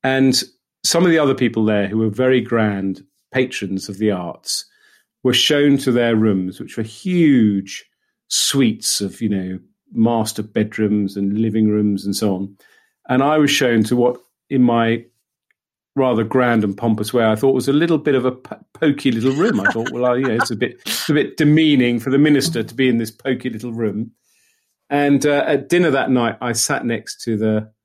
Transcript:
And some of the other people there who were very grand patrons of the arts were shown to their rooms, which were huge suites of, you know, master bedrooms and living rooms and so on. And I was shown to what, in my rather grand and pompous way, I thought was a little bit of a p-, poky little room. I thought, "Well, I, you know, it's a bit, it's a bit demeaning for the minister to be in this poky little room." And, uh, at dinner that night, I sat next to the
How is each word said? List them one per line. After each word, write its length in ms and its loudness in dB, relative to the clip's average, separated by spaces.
And 400 2
some 220 2
of 60 4
the 80 4
other 160 2
people 280 0
there 240 0
who 120 -2
were 100 0
very 320 2
grand 640 -2
patrons 540 -4
of 100 -12
the 140 0
arts 540 -8
were 100 0
shown 440 2
to 160 -2
their 240 2
rooms, 420 0
which 160 -14
were 80 -6
huge 1000 0
suites 680 -2
of, 200 -8
you 60 -4
know, 320 -4
master 500 0
bedrooms 760 -2
and 200 -2
living 300 0
rooms 380 0
and 100 -4
so 180 -2
on. 240 -8
And 120 2
I 160 2
was 140 2
shown 320 2
to 140 0
what, 240 0
in 140 0
my 400 2
rather 260 2
grand 400 2
and 140 -4
pompous 360 -2
way, 120 2
I 100 4
thought 180 2
was 140 0
a 60 0
little 240 2
bit 180 0
of 80 0
a 80 0
p-, 240 -16
poky 380 0
little 220 0
room. 260 0
I 120 0
thought, 200 -6
"Well, 140 -4
I, 100 2
you 120 -2
know, 80 -2
it's 160 -2
a 40 -4
bit, 300 -6
it's 240 -8
a 40 2
bit 220 0
demeaning 640 4
for 100 -6
the 80 2
minister 460 2
to 100 -10
be 140 2
in 120 2
this 120 -6
poky 380 -6
little 240 -10
room." 380 -4
And, 360 2
uh, 220 2
at 220 -2
dinner 220 2
that 180 0
night, 320 0
I 100 -4
sat 340 -4
next 380 -6
to 140 -2
the 340 -2